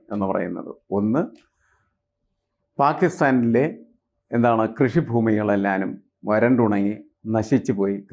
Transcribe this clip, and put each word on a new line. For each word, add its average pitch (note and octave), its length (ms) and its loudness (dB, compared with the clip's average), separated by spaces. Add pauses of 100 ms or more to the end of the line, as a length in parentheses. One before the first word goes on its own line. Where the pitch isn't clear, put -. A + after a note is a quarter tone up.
(120)
എന്ന് G2+ 140 -4
പറയുന്നത്, F2+ 480 -6 (160)
ഒന്ന്, G#2+ 340 0 (1500)
പാകിസ്ഥാനിലെ C#3 1000 2 (540)
എന്താണ്, A#2 360 2 (140)
കൃഷിഭൂമികളെല്ലാനും G#2+ 1160 0 (260)
വരണ്ടുണങ്ങി G#2+ 720 2 (300)
നശിച്ചു A2+ 460 0
പോയി G2 400 -2